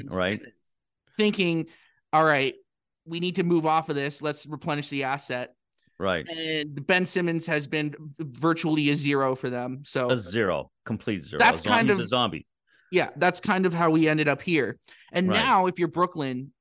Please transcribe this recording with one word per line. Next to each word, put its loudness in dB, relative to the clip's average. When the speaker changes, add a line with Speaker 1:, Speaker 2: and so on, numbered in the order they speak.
Speaker 1:
and -14
Speaker 2:
right. 0
Speaker 1:
Simmons, -20
thinking, 0
"All 6
right, 2
we -8
need -2
to 2
move 2
off 2
of -2
this. -4
Let's -6
replenish -6
the -4
asset." -6
Speaker 2:
Right. 0
Speaker 1:
And -6
Ben 2
Simmons -2
has -2
been -4
virtually 0
a 2
zero 2
for -6
them. -6
So -2
Speaker 2:
A 2
zero, -2
complete -4
zero. -6
Speaker 1:
that's 4
Speaker 2:
A -8
zo-, -2
Speaker 1:
kind 2
Speaker 2:
he's 2
Speaker 1:
of -4
Speaker 2:
a -8
zombie. -2
Speaker 1:
Yeah, 2
that's 2
kind 2
of -2
how 2
we 4
ended 2
up 2
here. 0
And 2
Speaker 2:
Right. 4
Speaker 1:
now, 4
if -2
you're 2
Brooklyn, -2